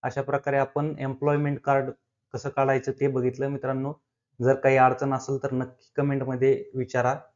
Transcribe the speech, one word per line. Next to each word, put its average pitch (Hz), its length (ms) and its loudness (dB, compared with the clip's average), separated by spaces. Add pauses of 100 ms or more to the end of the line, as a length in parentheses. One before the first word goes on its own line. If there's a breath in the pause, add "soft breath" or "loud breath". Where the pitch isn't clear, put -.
अशा 131 200 -4
प्रकारे 139 340 -2
आपण 147 420 -2
एम्प्लॉयमेंट 143 600 0
कार्ड 135 300 2 (420)
कसं 135 160 -6
काढायचं 135 440 0
ते 139 160 0
बघितलं. 127 400 -2
मित्रांनो, 135 440 -4 (500)
जर 131 120 4
काही 135 220 4
अडचण 131 380 4
असेल 131 280 -4
तर 135 100 -4
नक्की 127 440 -6
कमेंटमध्ये 135 800 0
विचारा. 127 460 -2 (160)